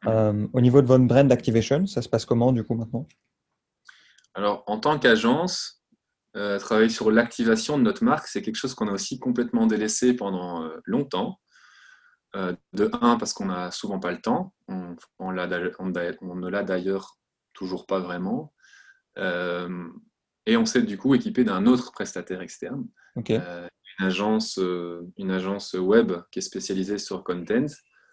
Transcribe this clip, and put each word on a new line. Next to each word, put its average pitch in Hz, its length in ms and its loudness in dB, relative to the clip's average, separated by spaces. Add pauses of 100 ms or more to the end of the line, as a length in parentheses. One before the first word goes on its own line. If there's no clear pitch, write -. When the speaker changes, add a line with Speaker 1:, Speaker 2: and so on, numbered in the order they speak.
Speaker 1:
Mhm. 113 60 0
Speaker 2:
Euh, 107 440 2
au 127 80 2
niveau 123 200 8
de 127 60 2
votre 127 180 8
brand 127 260 6
activation, 120 540 2
ça 156 160 -4
se - 80 -10
passe 113 160 -2
comment, 120 260 4
du 113 120 0
coup, 117 100 -4
maintenant ? 117 340 -6 (1300)
Speaker 1:
Alors, 101 340 -2
en 107 120 -2
tant 147 200 2
qu'agence, 123 840 2 (520)
euh, 101 240 -2
travailler 110 300 4
sur 113 220 0
l'activation 113 640 2
de 131 60 4
notre 107 200 2
marque, 143 240 2
c'est 104 140 -6
quelque 110 160 -6
chose - 180 -4
qu'on 104 140 -2
a - 20 -2
aussi - 280 -6
complètement 117 480 0
délaissé 110 480 2
pendant, 90 480 -6
euh, 80 220 -10
longtemps. 107 540 -2 (960)
Euh, 92 180 -4 (200)
de 104 160 2 (120)
un, 120 140 4
parce - 180 -4
qu'on 98 120 -6
n'a 90 260 -4
souvent 98 280 -6
pas 90 120 -4
le 85 80 -8
temps. 170 340 -2 (140)
On, 90 280 -10 (220)
on 92 140 -8
l'a 90 160 -4
d'a-, 90 320 -4
on 92 100 -6
d'a-, 87 220 -4 (100)
on 90 140 -12
ne 90 140 -8
l'a 101 120 -4
d'ailleurs 95 560 -4 (360)
toujours 92 340 -8
pas 95 120 -2
vraiment. 92 540 -6 (640)
Euh, 90 680 -4 (580)
et 113 120 4
on 113 80 2
s'est 120 180 2
du 101 140 -4
coup 131 180 4
équipé - 280 0
d'un 98 220 0
autre 123 260 4
prestataire 92 500 -8
externe. 98 440 -10 (300)
Speaker 2:
Ok. - 160 -4
Speaker 1:
Euh, 87 360 -4 (320)
une 95 60 0
agence, 104 540 0
euh, 87 420 -4 (160)
une 95 140 -4
agence 95 420 -4
web 95 400 4 (180)
qui - 80 -6
est - 40 -6
spécialisée 95 560 -4
sur 92 240 -8
content, 92 420 0 (480)